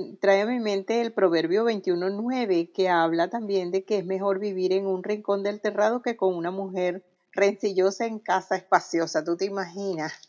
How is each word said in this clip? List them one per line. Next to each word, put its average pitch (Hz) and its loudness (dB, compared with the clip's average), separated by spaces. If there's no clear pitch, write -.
trae 196 4
a 214 0
mi 247 0
mente 208 0
el 226 -2
Proverbio 175 2
veintiuno 190 0
nueve, 202 0
que 185 2
habla 170 2
también 196 -2
de 190 0
que 208 -2
es 175 -4
mejor 190 0
vivir 190 0
en 196 2
un 185 -2
rincón 202 -2
del 208 -4
terrado 214 0
que 233 -2
con 185 2
una 170 -4
mujer 185 -4
rencillosa 196 2
en 220 -6
casa 185 -2
espaciosa, 165 0
¿tú 170 0
te 196 -2
imaginas? 185 -6